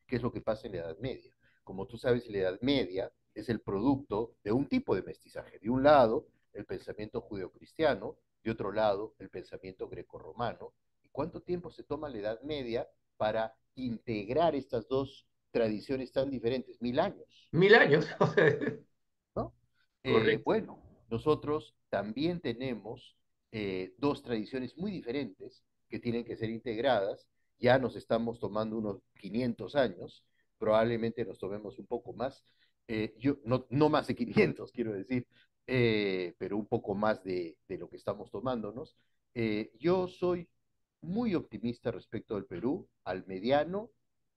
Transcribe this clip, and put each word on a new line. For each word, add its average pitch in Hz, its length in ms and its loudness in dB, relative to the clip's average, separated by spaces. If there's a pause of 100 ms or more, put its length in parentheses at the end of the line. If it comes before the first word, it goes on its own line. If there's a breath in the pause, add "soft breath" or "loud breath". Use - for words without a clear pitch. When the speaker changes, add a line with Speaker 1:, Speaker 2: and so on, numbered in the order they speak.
Speaker 1:
que 127 100 -2
es 117 60 -2
lo 120 100 -4
que 101 100 -8
pasa 110 240 -4
en 104 80 -10
la 85 60 -6
Edad 82 200 -10
Media. - 360 -10 (280)
Como 95 220 -10
tú 113 120 -16
sabes, 123 320 0
la 101 80 -2
Edad 92 240 0
Media 113 500 0 (220)
es 107 140 -8
el 110 120 0
producto 110 760 -2 (100)
de 104 80 0
un 135 160 2
tipo 254 280 0
de 92 60 -2
mestizaje. - 580 -14
De 107 100 -4
un 131 140 2
lado, 139 420 8 (280)
el 104 120 -10
pensamiento 101 560 -8
judeocristiano, 107 960 -4 (260)
de 110 80 -2
otro 107 200 -4
lado, 107 460 0
el 95 120 -16
pensamiento 95 580 -12
grecorromano. 87 840 -10 (280)
¿Y - 80 -20
cuánto 170 320 -8
tiempo 175 280 -6
se - 140 -18
toma 147 240 -6
la 120 100 -10
Edad 104 240 -4
Media 131 460 -6 (280)
para 110 380 0 (220)
integrar 123 800 0
estas 127 320 -4
dos 135 380 -2 (260)
tradiciones 117 600 0
tan 139 180 0
diferentes? 123 520 -2
Mil 123 180 2
años. - 520 -4
Speaker 2:
Mil 190 220 10
años. - 320 8 (140)
<laughs> - 640 4 (480)
Speaker 1:
¿No? 233 200 -6 (480)
Eh, 110 380 4
Speaker 2:
Correcto. - 40 -18
Speaker 1:
bueno, 196 380 -2 (280)
nosotros 151 640 0 (160)
también 131 500 -2
tenemos, 120 760 -6 (360)
eh, 95 460 -4
dos 139 240 0
tradiciones 123 540 -4
muy 190 160 -4
diferentes 120 720 -8 (240)
que 107 120 -8
tienen 117 240 -2
que 113 120 -8
ser 110 140 -2
integradas. 113 800 0 (300)
Ya 123 200 6
nos 117 180 -2
estamos 113 440 -2
tomando 107 380 -2
unos 104 200 -4 (200)
quinientos 107 580 -4
años, 120 480 -2 (340)
probablemente 113 640 2
nos 95 140 -10
tomemos 101 400 -8
un 101 80 -16
poco 120 260 -8
más, - 320 -6 (440)
eh, 110 300 -2
yo, 143 260 0
no, 123 260 0
no 147 180 4
más 143 180 2
de 120 80 -2
quinientos, 123 580 0
quiero 113 200 -2
decir, 120 340 -4 (400)
eh, 104 720 2
pero 95 180 -4
un 104 100 -4
poco 110 280 -2
más 107 300 2
de, 90 320 -4 (120)
de 92 100 -6
lo 85 100 -12
que 92 80 -16
estamos 101 340 -8
tomándonos. 123 640 -6 (380)
Eh, 107 440 0
yo 180 300 2
soy 180 400 -2 (520)
muy 202 340 -2
optimista 120 560 -4
respecto 107 440 -8
del 95 120 -4
Perú 123 420 -4 (160)
al 92 220 -6
mediano 143 640 0 (460)